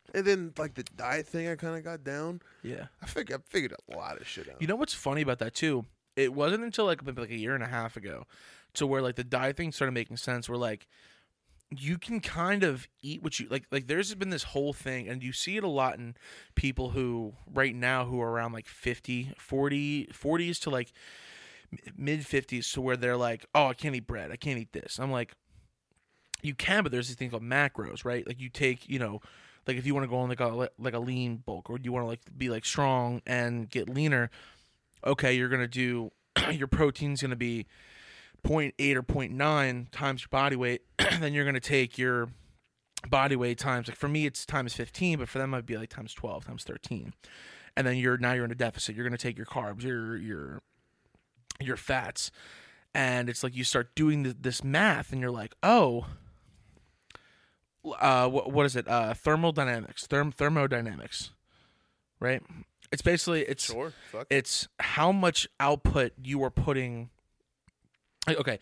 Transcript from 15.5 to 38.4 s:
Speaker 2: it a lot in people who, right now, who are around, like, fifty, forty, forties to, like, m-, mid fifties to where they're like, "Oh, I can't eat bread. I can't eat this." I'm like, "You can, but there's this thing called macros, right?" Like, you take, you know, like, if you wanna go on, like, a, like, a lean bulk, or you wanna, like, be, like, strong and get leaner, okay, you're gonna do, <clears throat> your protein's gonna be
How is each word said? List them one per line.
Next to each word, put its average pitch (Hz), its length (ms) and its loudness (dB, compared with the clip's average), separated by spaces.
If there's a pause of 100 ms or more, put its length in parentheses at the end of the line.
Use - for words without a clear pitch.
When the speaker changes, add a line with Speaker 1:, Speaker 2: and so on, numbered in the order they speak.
Speaker 2:
it 220 80 -2
a 185 40 0
lot 131 300 2
in 117 180 -10 (400)
people 131 340 0
who, 120 440 -2 (180)
right 135 220 2
now, 123 300 2
who 123 160 -2
are 117 100 0
around, 117 220 -2
like, 113 140 -12
fifty, 123 720 -4
forty, 143 720 0
forties 170 480 0
to, 156 100 -4
like, 127 220 -2 (800)
m-, - 240 -14
mid 143 300 -2
fifties 127 460 -2
to 135 80 -4
where 127 160 0
they're 123 200 2
like, 117 380 -2
"Oh, 143 140 6
I 123 60 -2
can't 143 200 -4
eat 120 140 -6
bread. 90 240 -6
I 113 40 -8
can't 135 220 -4
eat 113 140 -10
this." - 260 -8
I'm 135 140 -2
like, 120 220 -4 (1080)
"You 143 140 -2
can, 202 260 4
but 147 80 0
there's 123 160 0
this 123 100 -8
thing 123 140 -6
called 113 140 -4
macros, 127 600 0
right?" 123 220 -2
Like, 123 140 -8
you 127 80 -8
take, 127 400 0
you 135 100 -2
know, 107 220 -4 (480)
like, 127 80 0
if 127 100 -4
you 143 80 4
wanna 135 140 0
go 123 100 0
on, 127 100 0
like, 123 120 -2
a, 120 280 0 (100)
like, 117 160 -2
a 117 40 -2
lean 123 380 -2
bulk, 107 340 -10
or 123 100 -4
you 123 120 -4
wanna, 123 140 0
like, 117 140 -6 (160)
be, 131 120 -2
like, 110 160 -2
strong 127 600 2
and 120 440 0
get - 180 -2
leaner, 131 400 4 (800)
okay, 131 280 4
you're 127 140 2
gonna 123 200 0
do, 123 420 0 (240)
<clears throat> - 160 4
your 143 160 0
protein's 143 560 2
gonna 127 140 -2
be 117 300 -2 (760)